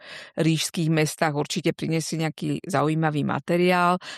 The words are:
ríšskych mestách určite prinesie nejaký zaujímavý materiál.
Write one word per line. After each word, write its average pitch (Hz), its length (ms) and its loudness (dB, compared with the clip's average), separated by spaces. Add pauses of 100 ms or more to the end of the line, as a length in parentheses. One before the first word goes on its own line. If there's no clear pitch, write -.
(420)
ríšskych 160 480 2
mestách 156 480 2
určite 156 400 -2
prinesie 160 400 -2
nejaký 156 480 -4
zaujímavý 151 560 0
materiál. 175 800 2 (160)